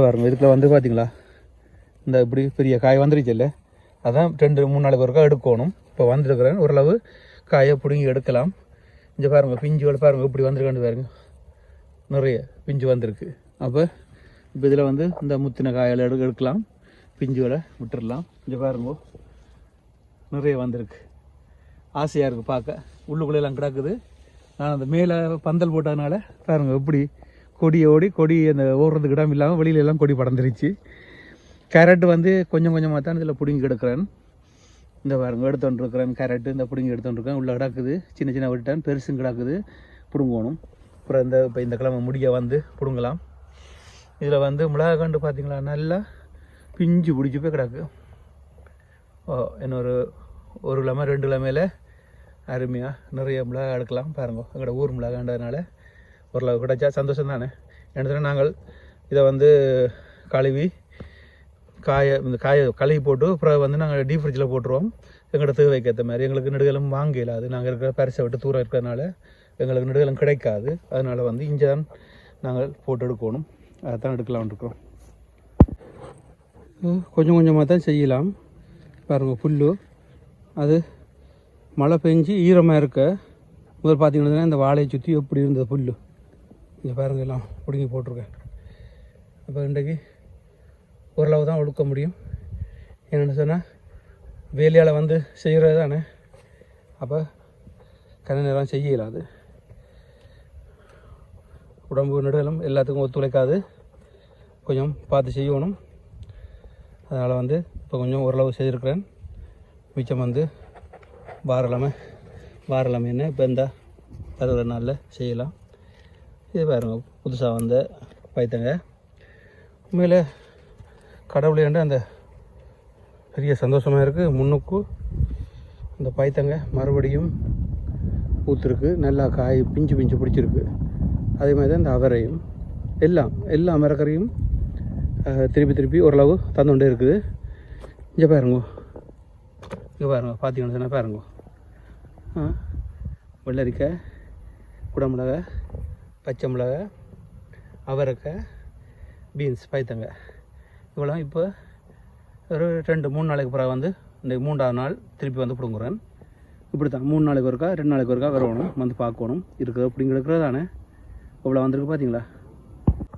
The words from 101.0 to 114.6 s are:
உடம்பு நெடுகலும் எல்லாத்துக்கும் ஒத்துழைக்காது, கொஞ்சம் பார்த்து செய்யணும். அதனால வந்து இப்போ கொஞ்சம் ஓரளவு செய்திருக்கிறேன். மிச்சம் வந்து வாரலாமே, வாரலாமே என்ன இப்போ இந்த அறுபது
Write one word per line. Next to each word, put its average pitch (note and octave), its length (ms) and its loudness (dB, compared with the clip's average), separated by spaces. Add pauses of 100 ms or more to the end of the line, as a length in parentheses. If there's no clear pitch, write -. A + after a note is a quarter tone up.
உடம்பு C#3 340 0
நெடுகலும் D3 420 -2
எல்லாத்துக்கும் C#3 380 0
ஒத்துழைக்காது, C3+ 500 0 (1120)
கொஞ்சம் C#3 260 -2 (200)
பார்த்து B2+ 260 -2
செய்யணும். C#3+ 360 -2 (1300)
அதனால B2+ 220 -4 (100)
வந்து B2+ 140 -2 (280)
இப்போ - 180 -10
கொஞ்சம் C3 240 -2
ஓரளவு C3 320 0
செய்திருக்கிறேன். C3 440 -4 (920)
மிச்சம் B2+ 300 -4
வந்து B2 160 -2 (1080)
வாரலாமே, B2+ 400 0 (840)
வாரலாமே B2 420 -2
என்ன B2+ 180 -2
இப்போ C3+ 180 0
இந்த B2+ 140 0 (800)
அறுபது B2 300 -2